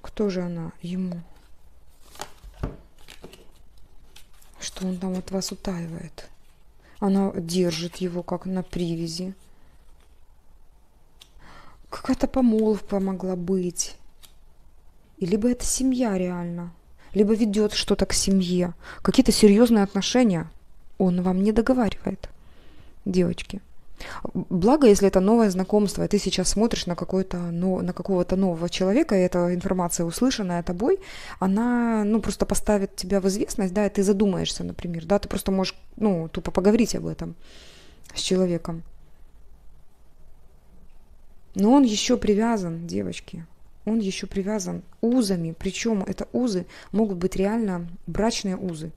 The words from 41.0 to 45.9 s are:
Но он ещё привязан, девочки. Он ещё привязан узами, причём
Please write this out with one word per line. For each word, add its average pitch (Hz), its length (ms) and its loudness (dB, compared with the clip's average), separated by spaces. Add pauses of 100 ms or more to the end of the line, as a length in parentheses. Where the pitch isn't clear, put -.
Но 196 160 4
он 285 120 8
ещё 220 340 2
привязан, 196 720 0
девочки. 175 580 -8 (400)
Он 226 140 0
ещё 190 280 -4
привязан 185 540 -4 (200)
узами, 196 500 2
причём 196 520 -2